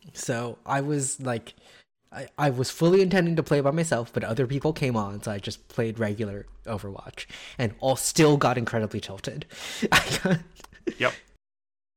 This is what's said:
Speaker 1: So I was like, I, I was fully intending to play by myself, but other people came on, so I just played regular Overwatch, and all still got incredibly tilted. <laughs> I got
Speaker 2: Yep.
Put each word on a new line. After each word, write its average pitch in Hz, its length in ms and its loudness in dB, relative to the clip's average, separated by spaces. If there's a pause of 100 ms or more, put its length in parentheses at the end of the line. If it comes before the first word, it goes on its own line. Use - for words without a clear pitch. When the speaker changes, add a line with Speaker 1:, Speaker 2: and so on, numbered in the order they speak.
(140)
Speaker 1:
So 120 520 -6
I 139 140 0
was 143 400 -2
like, 123 340 -6 (600)
I, - 140 -12 (100)
I 147 120 4
was 127 220 -2
fully 180 300 6
intending 175 340 4
to 156 80 2
play 143 160 2
by 139 120 2
myself, 151 420 -2
but 107 100 -2
other 113 240 0
people 139 240 -2
came 135 240 -2
on, 104 260 -4
so 110 120 -6
I 101 60 -6
just - 280 -10
played 113 320 -4
regular 104 460 -2 (200)
Overwatch, 101 600 -10 (320)
and 113 240 0
all 131 160 2
still 151 400 6
got 127 200 4
incredibly 113 440 -2
tilted. 104 440 -10 (220)
<laughs> - 240 -2
I - 320 0
got 185 160 2 (580)
Speaker 2:
Yep. 123 140 2 (840)